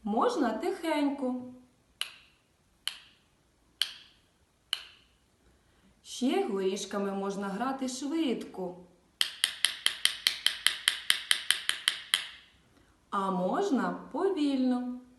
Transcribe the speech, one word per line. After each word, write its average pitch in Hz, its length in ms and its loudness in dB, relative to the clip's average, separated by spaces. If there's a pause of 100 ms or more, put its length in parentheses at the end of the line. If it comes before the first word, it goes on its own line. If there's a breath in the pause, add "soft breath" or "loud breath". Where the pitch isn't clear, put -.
Можна 269 420 4
тихенько. 294 840 0 (4000 soft breath)
Ще 320 440 2
горішками 196 640 0
можна 196 360 -2
грати 254 400 -2
швидко. 254 880 -2 (4000 soft breath)
А 196 220 0
можна 190 680 2 (120)
повільно. 254 880 2 (200)